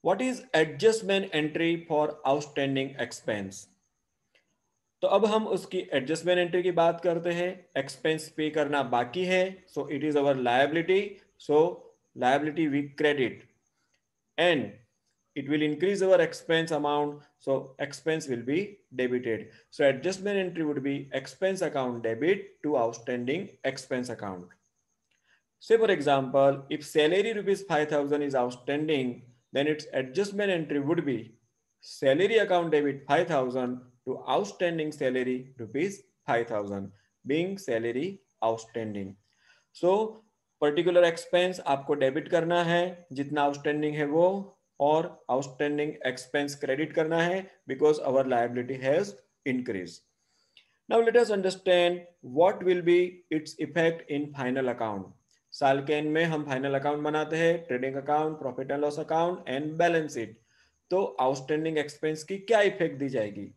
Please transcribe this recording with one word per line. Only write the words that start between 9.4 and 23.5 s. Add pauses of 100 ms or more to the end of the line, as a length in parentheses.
so
it
is
our
liability, (460)
so (540)
liability
we (200)
credit (960)
and (640)
it
will
increase
our
expense
amount, (240)
so (260)
expense
will
be (420)
debited। (260)
So
adjustment
entry
would
be (180)
expense
account
debit
to
outstanding (180)